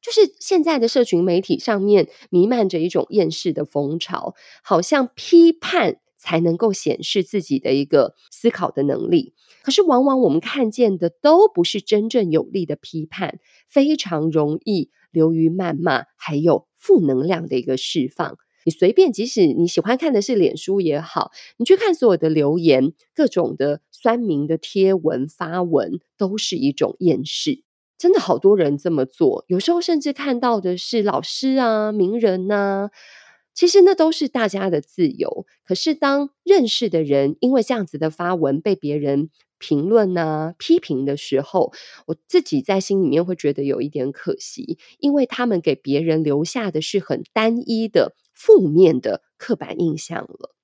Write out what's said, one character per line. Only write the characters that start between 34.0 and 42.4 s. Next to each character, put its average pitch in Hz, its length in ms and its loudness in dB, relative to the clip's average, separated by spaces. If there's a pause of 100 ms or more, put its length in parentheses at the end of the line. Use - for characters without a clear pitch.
是 294 160 -4
大 233 180 -2
家 196 240 -4
的 160 100 0
自 165 280 -2
由。 - 360 -6 (220)
可 185 80 -2
是 311 200 -2
当 277 360 0 (140)
认 339 240 4
识 214 200 -2
的 165 140 0
人 139 380 0
因 247 100 2
为 262 120 2
这 247 120 -2
样 214 100 -4
子 151 140 -12
的 156 100 -2
发 175 280 -4
文 147 240 0
被 196 160 -2
别 147 200 -6
人 143 340 -2 (280)
评 151 300 -2
论 202 280 2
啊、 160 400 -4
批 330 220 0
评 139 260 -4
的 143 120 -4
时 135 240 -4
候， - 320 -2 (340)
我 165 100 -6 (120)
自 359 120 2